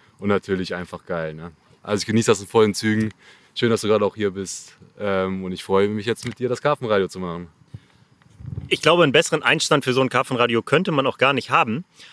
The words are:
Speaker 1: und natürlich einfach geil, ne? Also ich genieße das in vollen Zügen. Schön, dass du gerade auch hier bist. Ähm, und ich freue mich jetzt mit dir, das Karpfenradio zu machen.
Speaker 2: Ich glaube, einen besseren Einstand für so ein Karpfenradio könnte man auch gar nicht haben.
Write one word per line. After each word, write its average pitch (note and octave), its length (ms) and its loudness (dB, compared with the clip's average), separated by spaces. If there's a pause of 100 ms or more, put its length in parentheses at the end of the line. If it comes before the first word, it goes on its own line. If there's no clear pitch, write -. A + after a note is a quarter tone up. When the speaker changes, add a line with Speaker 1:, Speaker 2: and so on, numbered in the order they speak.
(200)
Speaker 1:
und G2+ 80 -6
natürlich F#2 480 -2
einfach F2 320 -12
geil, E2 260 -6
ne? E2 180 -14 (300)
Also G2+ 200 -4
ich - 40 -8
genieße A2+ 240 0
das G2+ 100 2
in G2+ 60 -14
vollen G#2+ 300 2
Zügen. G#2+ 360 -2 (440)
Schön, A#2+ 160 0
dass A2 100 0
du G#2+ 60 -4
gerade G#2 180 2
auch F#2+ 100 -2
hier G#2 140 -2
bist. - 480 -10 (220)
Ähm, F#2+ 440 -2
und F#2 100 -6
ich F2+ 100 -10
freue G2 240 4
mich G#2 180 -4
jetzt A#2 180 -4
mit A#2+ 140 -8
dir, B2 120 -4
das A#2+ 120 -4
Karpfenradio G#2+ 460 0
zu F#2+ 120 -14
machen. F2 280 -8 (1200)
Speaker 2:
Ich - 160 -2
glaube, E3+ 180 6
einen D3 100 6
besseren D#3 300 4
Einstand C#3+ 440 2
für B2+ 80 2
so B2+ 80 2
ein B2+ 80 2
Karpfenradio A#2+ 520 0
könnte F3 300 2
man C3+ 160 0
auch A#2+ 100 -4
gar C3+ 160 4
nicht B2 160 -4
haben. C#3 340 0 (300)